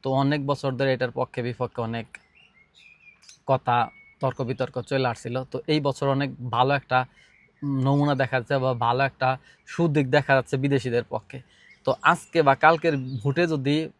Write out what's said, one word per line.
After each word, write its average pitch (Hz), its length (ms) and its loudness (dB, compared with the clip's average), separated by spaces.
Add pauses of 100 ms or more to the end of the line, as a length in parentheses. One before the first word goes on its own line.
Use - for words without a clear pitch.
তো - 60 -6 (160)
অনেক 143 260 0
বছর 139 300 -2
ধরে 135 160 0
এটার 120 240 -4
পক্ষে 131 280 -6
বিপক্ষে 123 400 -6
অনেক 113 200 -8 (1400)
কথা, 127 280 2 (440)
তর্ক 135 180 -4 (100)
বিতর্ক 123 260 -6 (140)
চলে 135 240 0
আসছিল। 120 220 -10 (160)
তো 135 60 -8 (160)
এই 151 140 2
বছর 139 180 -4 (100)
অনেক 139 140 -2 (260)
ভালো 127 240 2
একটা 127 200 0 (840)
নমুনা 143 360 2
দেখা 131 160 -2
যাচ্ছে 127 180 -2 (100)
বা 131 60 0 (140)
ভালো 123 240 2
একটা 131 200 -2 (400)
সুদিক 151 360 0 (100)
দেখা 143 220 2
যাচ্ছে 131 260 -2
বিদেশিদের 127 500 0
পক্ষে। 117 240 -10 (480)
তো 135 60 0 (200)
আজকে - 360 0
বা 135 60 6 (100)
কালকের 160 320 4 (260)
ভোটে 143 220 0 (100)
যদি 139 220 0 (240)